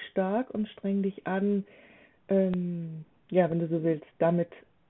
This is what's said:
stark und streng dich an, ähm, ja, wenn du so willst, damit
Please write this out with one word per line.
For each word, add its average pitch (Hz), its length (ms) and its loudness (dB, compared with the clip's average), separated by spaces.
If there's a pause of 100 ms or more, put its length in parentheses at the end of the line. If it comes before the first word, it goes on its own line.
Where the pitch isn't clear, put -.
(100)
stark 196 400 0
und 214 180 -4
streng 196 340 -2
dich 196 240 -4
an, 196 380 0 (640)
ähm, 175 760 0 (260)
ja, 170 200 4
wenn 170 80 0
du 170 100 0
so 165 140 0
willst, 160 240 0 (120)
damit 170 320 2 (400)